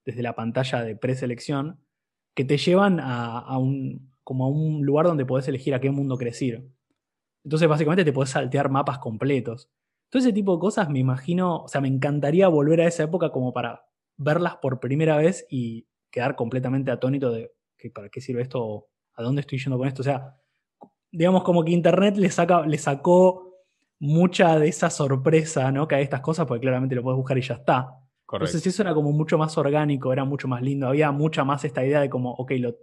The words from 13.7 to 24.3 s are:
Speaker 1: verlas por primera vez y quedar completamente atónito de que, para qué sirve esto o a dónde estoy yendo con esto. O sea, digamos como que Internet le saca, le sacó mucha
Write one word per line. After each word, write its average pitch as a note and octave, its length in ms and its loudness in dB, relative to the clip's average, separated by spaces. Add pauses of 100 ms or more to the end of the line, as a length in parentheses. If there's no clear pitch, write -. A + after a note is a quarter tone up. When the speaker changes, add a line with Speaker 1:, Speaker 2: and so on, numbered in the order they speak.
Speaker 1:
verlas D#3+ 400 0
por B2+ 220 -4
primera D3+ 380 0
vez E3+ 320 2
y A#2 380 -8 (240)
quedar B2 240 -2
completamente B2+ 560 -2
atónito C3 400 -2
de A#2 200 -8 (260)
que, A#2+ 120 -16
para G#2 180 -16
qué - 140 -16
sirve B2 220 -6
esto C3 200 -6
o G#2+ 240 -10 (280)
a A#2 80 -12
dónde C#3 180 -2
estoy C#3 160 -6
yendo C3 200 -4
con B2+ 100 0
esto. C3+ 160 -6
O - 20 -4
sea, C3 320 -4 (720)
digamos F3+ 320 4
como F3 220 4
que E3 60 0
Internet F3+ 460 4
le F#3 120 4
saca, E3+ 360 4
le D3+ 120 0
sacó F3+ 800 4 (440)
mucha E3 600 4